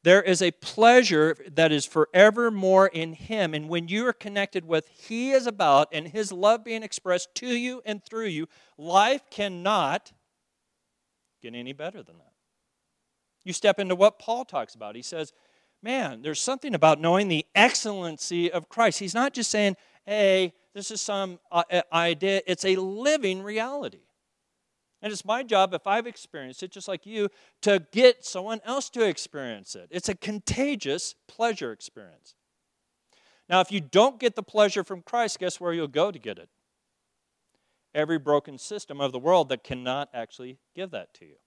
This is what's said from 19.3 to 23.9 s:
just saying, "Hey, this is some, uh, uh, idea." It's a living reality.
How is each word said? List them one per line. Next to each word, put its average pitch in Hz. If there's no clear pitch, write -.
just 240
saying, 202
"Hey, 190
this 202
is 220
some, 196
uh, 170
uh, 180
idea." 170
It's 185
a 190
living 196
reality. 220